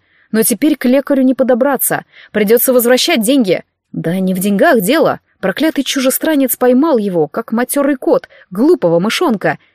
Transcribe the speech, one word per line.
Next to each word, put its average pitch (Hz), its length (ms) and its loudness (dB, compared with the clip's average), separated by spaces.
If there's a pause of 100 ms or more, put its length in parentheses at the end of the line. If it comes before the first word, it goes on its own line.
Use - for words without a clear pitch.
(300)
но 220 120 0
теперь 285 340 0
к - 80 -16
лекарю 269 380 0
не 262 120 2
подобраться, 247 680 -2 (260)
придётся 220 420 2
возвращать 247 500 2
деньги. 208 420 0 (280)
Да 165 260 -4
не 185 160 -2
в 185 40 -6
деньгах 208 420 2
дело, 202 400 0 (200)
проклятый 262 440 -2
чужестранец 269 720 -2
поймал 254 420 2
его, 180 300 -2
как - 240 -8
матёрый 269 440 -2
кот, 262 320 -2 (220)
глупого 196 480 2
мышонка, 196 600 -2 (160)